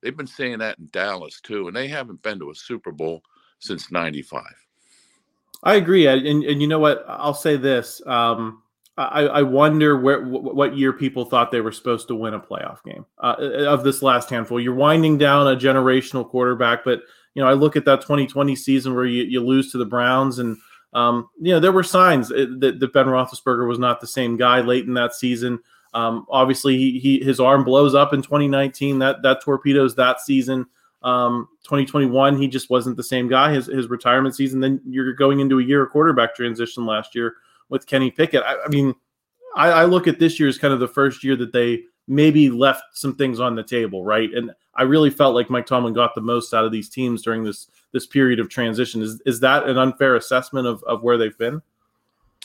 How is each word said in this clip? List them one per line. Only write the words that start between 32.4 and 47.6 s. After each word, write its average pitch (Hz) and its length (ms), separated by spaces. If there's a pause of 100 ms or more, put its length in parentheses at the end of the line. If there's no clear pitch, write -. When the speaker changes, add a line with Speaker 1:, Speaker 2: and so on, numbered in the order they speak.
Speaker 2:
just 127 200
wasn't 123 280
the 120 60
same 123 260
guy. 139 260
His, 127 120
his 131 220
retirement 127 460
season. 131 260
Then 135 240
you're 131 300
going 139 260
into 135 180
a 123 60
year 139 200
of 120 60
quarterback 147 440
transition 117 500
last 110 300
year, 117 220 (340)
with 135 160
Kenny 131 240
Pickett. 151 340
I, 123 200
I 151 40
mean, 139 260 (600)
I, 160 140
I 165 160
look 180 200
at 160 120
this 160 200
year 147 100
as 131 100
kind 139 160
of 123 60
the 123 80
first 139 360
year 131 120
that 120 160
they 120 320 (260)
maybe 147 400
left 127 320 (100)
some 139 220
things 127 240
on 123 160
the 110 80
table, 104 420
right? 110 300
And 117 160 (240)
I 127 80
really 147 280
felt 135 260
like 120 120
Mike 123 180
Tomlin 120 280
got 120 220
the 117 40
most 117 320
out 113 120
of 113 80
these 110 160
teams 123 340
during 113 220
this, 101 240 (240)